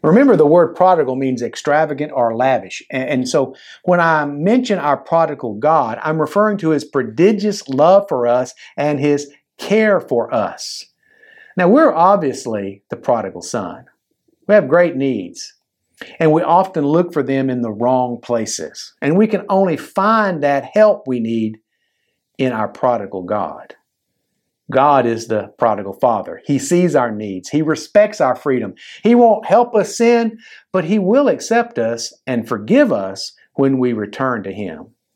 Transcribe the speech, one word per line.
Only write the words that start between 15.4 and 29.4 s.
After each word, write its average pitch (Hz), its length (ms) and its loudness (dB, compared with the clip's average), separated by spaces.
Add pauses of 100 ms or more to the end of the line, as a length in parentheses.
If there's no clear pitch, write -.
and 160 140 4
we 165 80 2
often 170 440 2
look 170 280 0
for 143 100 -2
them 135 260 -2
in 123 120 -4
the 117 100 -4
wrong 123 500 -2
places. - 800 -6
And 147 160 0
we 214 100 4
can 196 200 -4
only 190 300 0
find 202 680 -2
that 143 300 -2
help 214 340 4
we 123 140 -2
need 113 380 -4 (800)
in 127 140 0
our 110 160 -4
prodigal 104 560 -4
God. 87 520 -8 (960)
God 135 360 4
is 113 200 -4
the 107 300 -6
prodigal 101 360 -2
father. 101 520 -2
He 143 140 0
sees 175 360 0
our 123 160 0
needs. 104 380 -10
He 151 120 -2
respects 165 600 0
our 127 140 0
freedom. 120 400 -4 (280)
He 240 120 6
won't 233 300 4